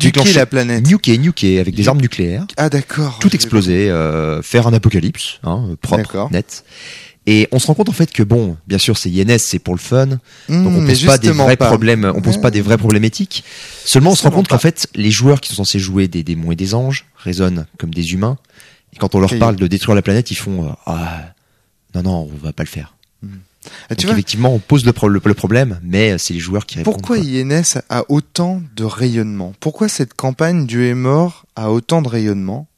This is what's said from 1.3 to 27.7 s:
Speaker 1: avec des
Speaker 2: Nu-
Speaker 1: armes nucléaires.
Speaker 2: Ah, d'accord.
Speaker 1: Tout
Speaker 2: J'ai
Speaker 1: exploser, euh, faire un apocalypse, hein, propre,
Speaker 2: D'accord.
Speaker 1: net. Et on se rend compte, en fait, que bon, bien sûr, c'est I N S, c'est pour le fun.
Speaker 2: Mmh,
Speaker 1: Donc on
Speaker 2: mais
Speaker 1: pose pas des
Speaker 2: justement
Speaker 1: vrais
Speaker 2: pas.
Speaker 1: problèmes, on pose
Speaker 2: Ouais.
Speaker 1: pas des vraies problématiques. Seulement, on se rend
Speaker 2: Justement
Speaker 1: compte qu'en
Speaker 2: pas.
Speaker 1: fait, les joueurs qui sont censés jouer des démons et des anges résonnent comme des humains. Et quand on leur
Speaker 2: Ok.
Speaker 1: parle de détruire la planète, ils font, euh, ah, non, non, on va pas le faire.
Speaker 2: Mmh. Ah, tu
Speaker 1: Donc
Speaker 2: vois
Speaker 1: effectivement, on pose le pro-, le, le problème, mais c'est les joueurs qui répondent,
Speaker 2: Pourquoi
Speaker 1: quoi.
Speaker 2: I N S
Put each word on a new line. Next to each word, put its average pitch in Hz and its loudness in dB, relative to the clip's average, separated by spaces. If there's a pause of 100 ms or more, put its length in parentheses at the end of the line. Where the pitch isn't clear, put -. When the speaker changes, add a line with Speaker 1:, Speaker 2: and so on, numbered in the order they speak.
Speaker 1:
avec 90 -2
des 104 0
Speaker 2:
Nu- 101 2
Speaker 1:
armes 139 4
nucléaires. 110 -2 (100)
Speaker 2:
Ah, 151 0
d'accord. 139 -4
Speaker 1:
Tout - 2
Speaker 2:
J'ai - 2
Speaker 1:
exploser, 101 2
euh, 78 -2
faire 117 2
un 117 4
apocalypse, - 0
hein, 90 -4
propre, - 0
Speaker 2:
D'accord. 101 -6
Speaker 1:
net. - -4 (680)
Et 107 6
on 131 2
se - 0
rend 156 2
compte, 214 0
en - 0
fait, 160 0
que - 0
bon, 104 2 (100)
bien 98 -2
sûr, 110 0
c'est - -6
I 92 0
N 98 2
S, 117 4
c'est 90 -4
pour 90 -6
le 87 -6
fun. 131 0 (420)
Speaker 2:
Mmh, 175 2
Speaker 1:
Donc 180 2
on 170 2
Speaker 2:
mais 139 4
Speaker 1:
pose 131 2
pas - 6
des - 0
Speaker 2:
justement 151 4
Speaker 1:
vrais 127 2
Speaker 2:
pas. 131 2
Speaker 1:
problèmes, 110 2
on - -2
pose 110 2
Speaker 2:
Ouais. 107 -4
Speaker 1:
pas 120 2
des 104 0
vraies 107 2
problématiques. 110 0 (400)
Seulement, 151 4
on - 2
se - 0
rend 233 4
Speaker 2:
Justement 165 2
Speaker 1:
compte 190 2
qu'en 131 2
Speaker 2:
pas. - 0
Speaker 1:
fait, - 0
les 107 0
joueurs 131 4
qui - -10
sont - -8
censés 98 -2
jouer 95 0
des 85 -4
démons 82 -4
et 82 -4
des 95 -4
anges 131 -2 (120)
résonnent 90 -2 (120)
comme 82 -8
des 85 -4
humains. 113 -2 (560)
Et - -20
quand - -2
on 98 4
leur 95 4
Speaker 2:
Ok. 123 -2
Speaker 1:
parle 113 2
de 92 0
détruire 98 0
la 101 4
planète, 104 0
ils - -6
font, 92 -6
euh, 69 -8 (140)
ah, 82 -8 (760)
non, 90 -4
non, 85 -4
on 73 -12
va 78 -6
pas 80 -8
le 78 -8
faire. - -16 (280)
Speaker 2:
Mmh. 101 -14 (600)
Ah, 117 -8
tu - -6
Speaker 1:
Donc - -4
Speaker 2:
vois 208 0
Speaker 1:
effectivement, 127 0
on 113 0
pose 131 2
le 117 6
pro-, 107 0
le, 98 2
le 104 2
problème, 110 0
mais 95 2
c'est - -6
les 85 -6
joueurs 92 -4
qui - -12
répondent, 202 -2
Speaker 2:
Pourquoi 226 -4
Speaker 1:
quoi. 185 -2
Speaker 2:
I 131 -4
N 135 -4
S 160 0 (140)